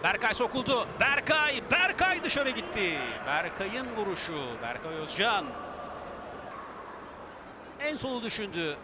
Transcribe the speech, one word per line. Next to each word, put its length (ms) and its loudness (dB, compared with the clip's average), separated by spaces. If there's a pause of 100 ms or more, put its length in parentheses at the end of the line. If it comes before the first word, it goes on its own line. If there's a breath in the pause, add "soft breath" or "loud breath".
Berkay 300 4
sokuldu. 540 2 (120)
Berkay. 720 4
Berkay 540 6
dışarı 260 2
gitti. 480 0 (280)
Berkay'ın 680 0
vuruşu. 460 -2 (200)
Berkay 320 -6
Özcan. 500 2 (2250)
En 160 0
solu 260 -2
düşündü. 600 -2